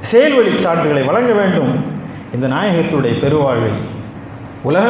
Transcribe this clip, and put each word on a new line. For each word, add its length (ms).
செயல் 260
வழி 180
சான்றுகளை 500
வழங்க 280
வேண்டும். 400
இந்த 140
நாயகத்துடைய 720
பெருவாழ்வை 540
உலக 260